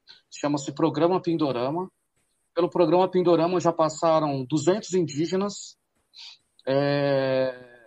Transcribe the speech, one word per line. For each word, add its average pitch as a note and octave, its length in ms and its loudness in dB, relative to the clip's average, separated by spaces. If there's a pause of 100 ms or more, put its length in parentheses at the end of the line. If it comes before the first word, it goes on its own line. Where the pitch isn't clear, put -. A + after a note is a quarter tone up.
(280)
chama-se D3 440 -4
Programa E3 500 0
Pindorama. D#3 680 -2 (640)
Pelo E3+ 160 0
Programa F3+ 400 4
Pindorama F3 520 2
já E3 120 2
passaram D#3 720 0
duzentos D#3+ 480 0
indígenas. F3 840 -4 (880)
É... C3+ 880 0 (320)